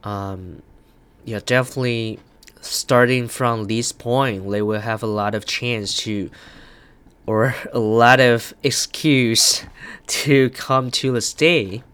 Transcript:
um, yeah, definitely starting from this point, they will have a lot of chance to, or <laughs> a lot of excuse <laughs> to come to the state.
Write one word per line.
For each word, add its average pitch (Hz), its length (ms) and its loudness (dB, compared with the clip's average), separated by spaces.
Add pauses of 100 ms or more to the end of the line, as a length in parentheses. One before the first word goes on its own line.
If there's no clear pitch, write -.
um, 98 580 -10 (600)
yeah, 110 200 -8
definitely 123 760 -2 (420)
starting 123 680 2
from 117 360 -2
this 113 280 -2
point, 120 580 -2
they 104 120 0
will 107 180 -2
have 110 220 -4
a 117 40 -4
lot 104 280 -2
of 107 100 -6
chance 113 540 -6
to, 101 320 -6 (960)
or 110 280 0 (100)
<laughs> - 80 -12
a 127 60 -2
lot 117 420 6
of 120 420 2
excuse 127 1040 2 (220)
<laughs> - 200 -18
to 135 440 4
come 131 400 -2
to 131 220 -2
the 120 80 0
state. 120 640 0 (120)